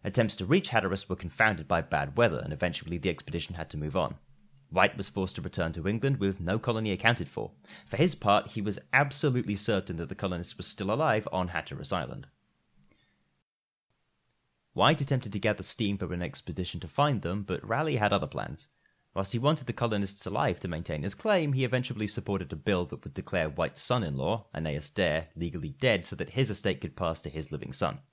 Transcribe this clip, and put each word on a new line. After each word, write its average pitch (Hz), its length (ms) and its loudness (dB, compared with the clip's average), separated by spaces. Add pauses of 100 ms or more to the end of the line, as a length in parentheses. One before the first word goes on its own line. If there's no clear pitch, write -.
Attempts 104 320 2
to 92 100 -4
reach 165 220 4
Hatteras 98 400 2
were 92 80 0
confounded 92 500 2
by 82 140 4
bad 71 360 0
weather, 95 280 4
and 73 80 -4
eventually 85 460 -2
the 87 120 0
expedition - 440 -4
had 82 160 -8
to 78 80 -6
move 76 180 -2
on. 69 200 0 (540)
White 92 260 4
was 98 120 -4
forced 95 280 -2
to 85 60 -8
return 82 300 -2
to 80 140 -4
England 113 320 2
with 98 220 0
no 95 180 0
colony 110 340 0
accounted 107 360 2
for. - 240 -8 (340)
For - 100 -4
his 160 180 4
part, 101 380 4
he 110 80 -4
was 101 180 -2 (140)
absolutely 131 640 2
certain 95 400 0
that 82 120 -6
the 92 60 -8
colonists 90 440 -4
were - 60 -6
still 98 260 -2
alive 117 420 2
on 92 160 0
Hatteras 82 440 -4
Island. 65 340 -4 (2500)
White 127 280 4
attempted 131 320 0
to 104 60 -2
gather 101 240 0
steam 101 340 0
for 92 160 -4
an 87 80 -2
expedition 87 600 -4
to 80 80 -8
find 139 340 2
them, 98 220 -2
but - 220 -4
Raleigh 143 300 0
had 104 160 4
other 92 140 2
plans. 67 420 -8 (460)
Whilst 95 180 -2
he 120 60 0
wanted 139 280 2
the 120 60 -4
colonists 104 540 -2
alive 104 340 0
to 92 80 -4
maintain 82 340 -4
his 98 120 -2
claim, 170 400 2
he 131 100 2
eventually 120 420 0
supported 98 460 -2
a 85 40 -6
bill 90 300 2
that - 160 -10
would - 120 -10
declare 85 340 0
White's 78 320 -2
son-in-law, 92 760 0
Aeneas 78 360 -4
Dare, 80 440 2
legally 82 360 -4
dead 113 340 2
so - 120 -8
that - 140 -4
his 123 200 2
estate 95 320 0
could 85 140 -8
pass 82 240 0
to 73 100 -8
his 78 200 -6
living 69 220 -6
son. - 280 -2 (120)